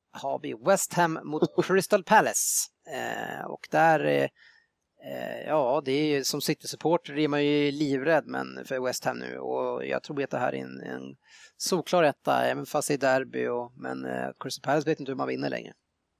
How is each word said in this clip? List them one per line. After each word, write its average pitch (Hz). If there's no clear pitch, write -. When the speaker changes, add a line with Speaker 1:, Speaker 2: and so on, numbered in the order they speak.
Speaker 1:
har 139
vi 139
West 151
Ham 165
mot 151
Speaker 2:
<laughs> 175
Speaker 1:
Crystal 190
Palace. -
Eh, 117
och -
där, 156
eh, 143
eh, -
ja, 147
det 135
är 147
ju, 135
som 147
City-supporter -
är 151
man 143
ju 147
livrädd, 143
men 131
för 131
West 127
Ham 123
nu. 123
Och 127
jag 131
tror 139
att 135
det 135
här 131
är 65
en, 131
en 131
solklar 175
etta, 135
även 131
fast -
det 151
är 139
derby. 127
Och, 123
men, 131
eh, 127
Crystal -
Palace 147
vet 156
inte 135
hur 131
man 135
vinner 131
längre. 120